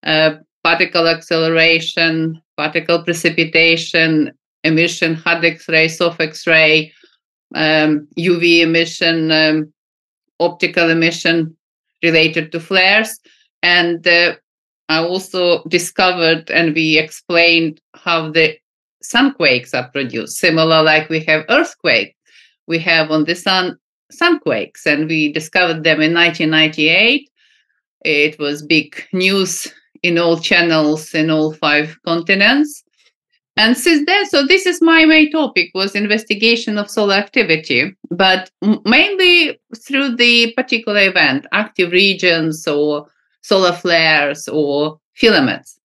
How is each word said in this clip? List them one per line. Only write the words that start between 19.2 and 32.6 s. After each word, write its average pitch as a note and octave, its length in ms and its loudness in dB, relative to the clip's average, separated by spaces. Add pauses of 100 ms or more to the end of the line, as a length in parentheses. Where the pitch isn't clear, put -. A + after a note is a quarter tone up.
are B2+ 160 -6
produced. B2 480 -8
Similar, D#3+ 460 2
like D#3 260 0
we D#3+ 120 -4
have D#3 280 -2
earthquake, D#3+ 680 -2 (520)
we E3 140 -4
have D#3+ 300 0
on D#3 140 0
the E3+ 100 -2
sun F#3 440 -2 (340)
sunquakes, D#3 720 -2
and D3+ 240 -2
we D#3 240 -2
discovered D#3+ 520 -2
them D#3 180 2
in D#3 100 0
nineteen E3+ 380 0
ninety-eight. D#3+ 800 0 (760)
It D3+ 340 0
was D3 240 -6
big D3+ 400 -2 (100)
news F#3+ 600 -2 (300)
in E3+ 160 0
all E3+ 200 0
channels D#3 760 0
in D#3+ 160 0
all D#3 240 0
five D3+ 500 -2
continents. G3 800 0 (760)